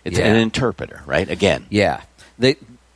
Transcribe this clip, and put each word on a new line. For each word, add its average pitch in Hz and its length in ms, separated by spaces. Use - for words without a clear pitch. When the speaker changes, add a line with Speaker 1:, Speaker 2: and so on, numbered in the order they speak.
Speaker 1:
It's 90 140
Speaker 2:
Yeah. 90 80
Speaker 1:
an 107 100
interpreter, - 680
right? 78 240
Again. 90 400
Speaker 2:
Yeah. 95 300
The, 127 200